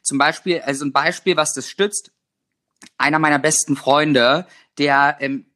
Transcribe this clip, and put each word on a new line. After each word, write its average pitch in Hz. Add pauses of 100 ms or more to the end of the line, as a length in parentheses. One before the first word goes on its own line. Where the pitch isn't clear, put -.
Zum 139
Beispiel, 160
also 139
ein 139
Beispiel, 151
was 151
das 131
stützt, - (840)
einer 147
meiner 151
besten 143
Freunde, 143 (320)
der, 143
ähm, 139